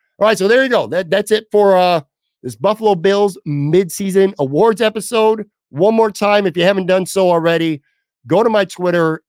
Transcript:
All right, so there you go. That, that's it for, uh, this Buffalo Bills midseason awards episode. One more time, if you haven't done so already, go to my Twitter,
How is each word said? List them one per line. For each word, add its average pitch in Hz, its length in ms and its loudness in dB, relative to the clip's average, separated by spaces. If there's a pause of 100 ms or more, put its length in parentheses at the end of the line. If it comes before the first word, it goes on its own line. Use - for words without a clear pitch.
(180)
All 202 80 0
right, 220 100 2
so 185 120 -2
there 254 160 2
you 262 40 -4
go. 180 200 -2
That, 165 220 -6
that's 208 200 -2
it 220 220 -2
for, 202 240 4
uh, 180 240 2 (420)
this 123 140 -12
Buffalo 208 400 0
Bills 196 500 0
midseason 185 920 0
awards 170 400 0
episode. 220 680 -2 (200)
One 190 260 0
more 226 160 2
time, 208 340 0
if 175 120 -2
you 175 80 0
haven't 190 220 0
done 185 200 0
so 190 240 0
already, 165 520 0 (440)
go 170 160 2
to 226 80 2
my 208 140 0
Twitter, 175 640 -2